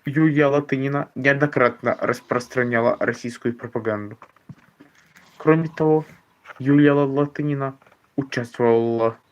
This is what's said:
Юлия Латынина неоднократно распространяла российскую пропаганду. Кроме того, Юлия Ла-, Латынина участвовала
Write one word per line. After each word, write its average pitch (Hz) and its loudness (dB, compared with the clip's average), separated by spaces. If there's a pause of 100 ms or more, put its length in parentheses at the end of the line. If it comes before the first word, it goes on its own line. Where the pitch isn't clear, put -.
Юлия 147 2
Латынина 139 -2
неоднократно 131 0
распространяла 120 -2
российскую 117 -4
пропаганду. 110 -8 (1160)
Кроме 160 2
того, 156 0 (540)
Юлия 143 4
Ла-, 143 2
Латынина 139 -4 (400)
участвовала 117 0 (140)